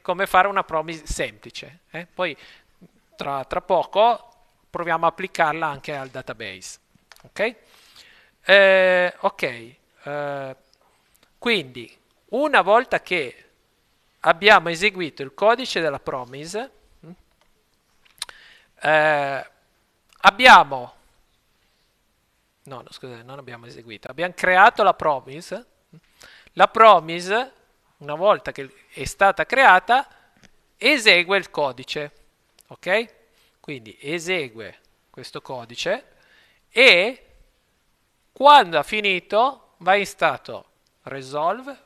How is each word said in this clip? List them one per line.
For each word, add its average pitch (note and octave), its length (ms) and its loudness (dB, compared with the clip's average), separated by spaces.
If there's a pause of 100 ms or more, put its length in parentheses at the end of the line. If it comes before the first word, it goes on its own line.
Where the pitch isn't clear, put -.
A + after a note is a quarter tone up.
come F#3 260 -6
fare F#3+ 200 2
una G3 160 -4
promise D#3+ 440 -8
semplice, C3 720 -12 (100)
eh? E3+ 160 -14
Poi F3+ 320 -8 (800)
tra, C#3 300 -8
tra - 160 -6
poco G3 840 -2 (260)
proviamo E3+ 360 -4
a E3 40 2
applicarla E3 560 -4
anche D3 300 -10
al C3+ 140 -12
database. A2+ 720 -16 (440)
Ok? A3 320 -6 (880)
Eh, F#3 760 4
ok, - 240 -6 (600)
eh, C#3+ 520 -10 (840)
quindi B2+ 580 -6 (320)
una C4+ 320 0
volta G#3 400 0
che D3+ 440 -8 (760)
abbiamo E3+ 500 4
eseguito E3+ 540 -4
il C3+ 100 -14
codice A#3 480 0
della C#3+ 180 -4
promise, D3+ 720 -12 (2000)
eh, D3+ 680 0 (680)
abbiamo, F#3 760 6 (1700)
no, C3+ 180 -20
no, - 80 -20
scusate, A#2+ 340 -20
non C3 160 -20
abbiamo A#2+ 260 -20
eseguito, A#2 440 -20
abbiamo E3+ 240 -8
creato F#3+ 500 2
la F#3 100 2
promise. D3+ 720 -8 (880)
La F#3 140 4
promise, G3 840 2 (440)
una D3 180 -12
volta E3+ 360 0
che C3+ 180 -14 (220)
è C#3 140 -12
stata F#3+ 400 0
creata, B3 640 4 (720)
esegue G3+ 600 2
il F3+ 120 -4
codice, C#3+ 600 -8 (560)
ok? G#3 480 -6 (440)
Quindi A#2 420 -18
esegue C#3+ 800 -10 (300)
questo C#3 320 -18
codice B2+ 640 -8 (640)
e A3 560 2 (1080)
quando B3+ 460 6
ha C#3+ 60 0
finito G#3+ 920 -4
va F3+ 180 2
in G3+ 100 0
stato B2+ 600 -4 (380)
resolve D3+ 840 -8